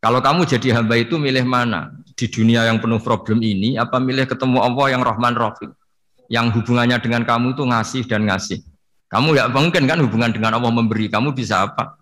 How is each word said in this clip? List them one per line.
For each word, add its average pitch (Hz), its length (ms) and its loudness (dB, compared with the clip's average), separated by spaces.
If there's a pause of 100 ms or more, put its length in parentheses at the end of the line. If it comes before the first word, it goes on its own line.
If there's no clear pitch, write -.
Kalau 117 160 2
kamu 147 240 2
jadi 123 320 0
hamba 117 240 2
itu 117 160 -2
milih 131 320 0
mana? 117 460 -2 (240)
Di 120 100 -4
dunia 113 400 2
yang 113 160 0
penuh 113 160 0
problem 110 460 -2
ini, 110 340 0
apa 120 160 -2
milih 131 320 0
ketemu 127 320 0
Allah 123 320 2
yang 127 140 0
Rahman 120 340 0
Rahim? - 320 -4 (560)
Yang 117 340 0
hubungannya 120 380 2
dengan 113 240 -2
kamu 123 320 0
itu 147 80 -4
ngasih 120 420 -2
dan 107 220 -2
ngasih. 95 320 -4 (480)
Kamu 143 260 0
nggak 123 220 2
mungkin 160 320 2
kan 160 160 0
hubungan 117 320 0
dengan 110 240 0
Allah 120 80 0
memberi, 110 400 0
kamu 117 240 -2
bisa 104 320 -2
apa? - 380 -6